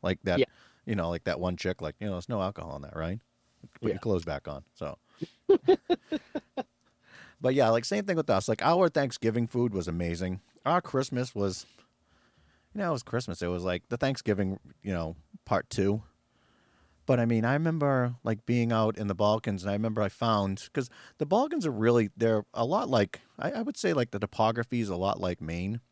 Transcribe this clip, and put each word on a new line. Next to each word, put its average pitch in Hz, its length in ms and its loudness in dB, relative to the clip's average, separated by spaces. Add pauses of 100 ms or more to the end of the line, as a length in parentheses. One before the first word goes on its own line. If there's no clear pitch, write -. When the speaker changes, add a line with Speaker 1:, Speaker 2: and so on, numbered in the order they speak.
Speaker 1:
Like 92 200 -2
that, 92 200 2
Speaker 2:
Yeah. - 20 2 (400)
Speaker 1:
you 113 100 -2
know, 85 140 -2
like 85 160 -6
that 90 140 -2
one 90 180 -2
chick, - 240 -4
like, 78 180 -6
you 104 80 -6
know, 98 60 -4
"There's 90 160 -8
no 107 120 -2
alcohol 82 360 -6
in 71 60 -12
that, 71 120 -14
right? 87 260 -6 (600)
Put - 100 -2
Speaker 2:
Yeah. - 20 -2
Speaker 1:
your 101 60 -6
clothes 92 260 0
back 76 220 -6
on." 71 180 -12 (100)
So, 73 220 -10 (520)
Speaker 2:
<laughs> - 1900 -2
Speaker 1:
but 131 140 2
yeah, 127 140 6
like, 117 160 4
same 202 200 -2
thing 185 120 0
with 160 140 -2
us. 95 180 2
Like, 110 140 0
our 170 260 4
Thanksgiving 117 580 0
food 120 260 -2
was 90 160 -2
amazing. 87 520 -2 (240)
Our 170 160 2
Christmas 127 540 -4
was, 98 300 -2 (1080)
you 208 60 -8
know, 180 80 -2
it 160 40 0
was 120 100 -4
Christmas. 117 400 -4
It 87 60 0
was, 90 140 -2
like, 90 260 -2
the 120 80 -4
Thanksgiving, 101 600 0 (240)
you 101 100 -4
know, 82 240 -4 (280)
part - 240 0
two. 101 340 0 (1040)
But, 127 120 4
I 117 60 4
mean, 113 200 2
I 123 80 2
remember, 143 680 0
like, 110 220 -2
being 120 260 2
out 110 260 2
in 104 100 -4
the 98 80 0
Balkans, 104 480 2
and 101 80 -2
I - 20 0
remember 110 280 0
I 101 80 2
found, 101 640 0
'cause 131 160 -2 (280)
the 151 80 -2
Balkans 247 400 2
are 151 60 0
really, 113 460 4
they're 110 360 2
a 113 120 0
lot 165 240 0
like, 110 320 2 (180)
I, 180 140 -2
I 226 100 -4
would 247 140 -6
say, 180 160 0
like, 123 180 0
the 101 80 -6
topography 113 640 0
is 104 80 -2
a 92 80 -2
lot 95 220 0
like 90 220 -2
Maine 90 400 -6 (100)